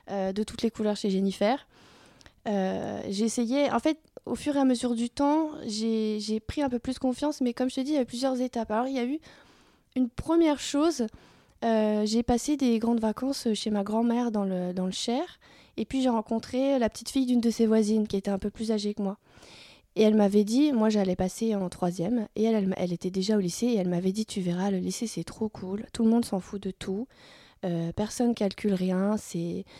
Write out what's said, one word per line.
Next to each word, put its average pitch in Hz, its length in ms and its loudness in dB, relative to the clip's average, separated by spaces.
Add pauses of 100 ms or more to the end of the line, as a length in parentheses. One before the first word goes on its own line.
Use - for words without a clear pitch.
(120)
euh, 190 200 -2
de 202 120 -2
toutes - 180 -6
les 233 80 0
couleurs 214 280 -2
chez 214 120 -2
Jennifer. 196 580 0 (800)
Euh, 196 600 -2
j'essayais, 233 600 0
en 233 80 0
fait, 311 180 0 (300)
au 247 80 -2
fur 294 200 -4
et 277 40 4
à 277 60 4
mesure 247 280 2
du 233 160 -2
temps, 302 400 2 (160)
j'ai, 214 540 -2
j'ai 214 200 -2
pris - 220 -6
un 277 80 0
peu 247 80 -2
plus 254 220 -6
confiance, 269 420 -2
mais 240 120 0
comme 254 180 -2
je - 40 -14
te 269 60 -2
dis, 269 100 -2
il 311 40 2
y - 20 4
a 269 40 2
eu 240 40 0
plusieurs 254 340 -2
étapes. 233 300 -4
Alors, 220 180 0
il 269 80 -4
y 262 40 0
a 240 40 0
eu 277 160 -4 (760)
une 254 120 2
première 320 520 2
chose, 285 480 0 (580)
euh, 214 400 2
j'ai 220 180 2
passé 254 340 2
des 240 220 2
grandes 226 220 2
vacances 233 520 -2
chez 214 180 -2
ma 208 120 0
grand-mère 233 480 0
dans 208 140 0
le, 180 260 -2
dans 185 140 -2
le 185 60 -2
Cher, 240 320 -2 (540)
et 226 60 -4
puis 269 180 -2
j'ai 254 80 4
rencontré 247 720 0
la 226 100 2
petite - 200 -10
fille 269 160 0
d'une 247 160 2
de 233 80 2
ses 226 160 2
voisines 214 420 4
qui - 80 -4
était 196 160 -2
un 196 80 -2
peu 208 120 -4
plus 220 200 -6
âgée 208 220 -2
que - 80 -6
moi. 196 160 -4 (800)
Et 220 80 4
elle 214 120 6
m'avait 208 280 6
dit, 254 280 4
moi 220 180 4
j'allais 196 260 2
passer 208 400 -2
en 190 140 -2
troisième, 190 640 -2
et 214 80 0
elle, 226 120 4
elle, 190 220 2
elle 180 160 -2
était 175 160 -4
déjà 190 260 0
au 208 40 4
lycée, 180 260 -2
et 240 100 2
elle 180 140 0
m'avait 180 220 0
dit, « 214 160 -2
Tu - 140 -6
verras, 180 300 0
le 190 60 0
lycée 185 300 -4
c'est 165 160 -8
trop - 260 -6
cool, 202 420 -8
tout - 120 -2
le 220 60 6
monde 233 140 4
s'en 202 160 -4
fout 196 220 -10
de 190 100 -6
tout, 202 360 -6 (580)
euh, 170 260 -2
personne 233 440 0
calcule 196 400 0
rien. » 185 420 0
C'est, 175 480 -6 (140)